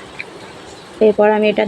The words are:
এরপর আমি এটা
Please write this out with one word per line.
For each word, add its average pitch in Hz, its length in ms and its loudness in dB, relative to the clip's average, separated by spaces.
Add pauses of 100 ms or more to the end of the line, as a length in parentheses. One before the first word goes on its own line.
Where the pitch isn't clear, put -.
(1080)
এরপর 208 200 4 (100)
আমি 214 160 0
এটা 214 160 -2